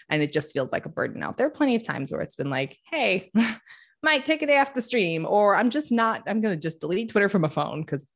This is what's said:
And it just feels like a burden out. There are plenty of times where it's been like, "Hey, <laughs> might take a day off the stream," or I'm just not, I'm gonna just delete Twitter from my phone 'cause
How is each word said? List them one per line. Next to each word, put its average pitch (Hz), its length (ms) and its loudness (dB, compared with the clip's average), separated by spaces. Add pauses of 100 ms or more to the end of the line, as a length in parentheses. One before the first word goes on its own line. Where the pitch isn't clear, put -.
And 151 140 2
it 147 100 -2
just 151 220 -2
feels 131 180 -2
like - 140 -6
a - 40 -10
burden - 320 -6
out. 73 140 -8
There 254 100 2
are 311 40 -2
plenty 277 260 0
of 226 100 -2
times 135 240 -6
where 151 120 -4
it's - 120 -8
been 139 140 -6
like, 139 300 -4 (120)
"Hey, 208 460 -2
<laughs> - 680 -4
might 294 240 2
take 311 160 0
a 302 40 -2
day 285 120 4
off 277 160 2
the 254 80 -2
stream," 170 440 0
or 202 300 4
I'm 226 140 4
just 294 200 -4
not, 226 360 0
I'm 214 160 0
gonna 208 140 0
just 160 240 -6
delete 196 300 -4
Twitter 202 200 4
from 202 120 4
my 156 60 2
phone 151 360 -4
'cause 143 320 -6